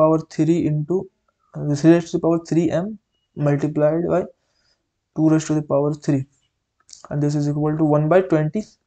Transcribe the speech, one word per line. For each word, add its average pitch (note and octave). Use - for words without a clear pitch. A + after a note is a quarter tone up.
power D#3
three D#3+
into, D3+
three D3
raise E3+
to E3+
the E3
power E3
three E3
m G#3
multiplied D3+
by E3+
two D#3
raise D#3
to D#3
the D3+
power D3
three, C#3+
and D3
this D3
is D3
equal D3+
to D#3+
one D3+
by F3
twenty D#3